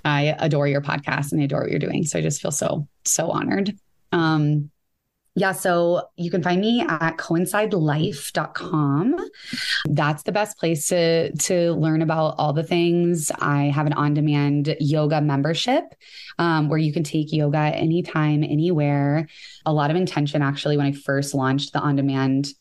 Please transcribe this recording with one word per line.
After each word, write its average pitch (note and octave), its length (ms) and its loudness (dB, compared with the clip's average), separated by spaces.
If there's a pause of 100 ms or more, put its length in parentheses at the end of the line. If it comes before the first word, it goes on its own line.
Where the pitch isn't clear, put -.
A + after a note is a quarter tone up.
I D3 360 0
adore D3 280 2
your C#3+ 140 0
podcast D3 500 -4
and D#3+ 80 0
I C#3 60 0
adore C#3 160 -2
what - 100 -4
you're - 80 0
doing. - 240 -2
So - 160 -2
I - 20 0
just - 200 -2
feel - 100 -4
so, - 340 -2 (200)
so E3 260 0
honored. G3 460 -2 (340)
Um, D3+ 580 2 (680)
yeah. F#3+ 180 2
So F3 640 2
you E3+ 140 -6
can F3 140 -2
find F3+ 180 2
me A#3 260 2
at E3 300 -2
coincide F#3 560 0
life D#3 600 0
dot D3+ 200 -4
com. D#3 640 0 (680)
That's D3 360 0
the - 100 -4
best G#3 280 -2
place E3 300 -2
to, E3 460 2
to E3+ 380 0
learn D#3 300 2
about D#3+ 340 0
all D3+ 160 0
the D#3+ 80 0
things. E3+ 760 0
I C#3+ 240 2
have C#3+ 240 2
an D3+ 60 0
on-demand D3 880 2
yoga D3+ 420 2
membership, D#3 760 0 (420)
um, D#3+ 320 2
where D#3 80 2
you D#3 160 2
can E3+ 80 0
take D#3 320 -2
yoga D3+ 240 2
anytime, D3+ 840 0
anywhere. D3 840 0 (380)
A D#3 80 0
lot D3 160 2
of D#3 60 0
intention, D3+ 480 0
actually, C#3 340 0
when C#3+ 80 2
I C#3 60 0
first C#3 420 -4
launched C3+ 400 -2
the C#3+ 60 0
on-demand C#3 800 0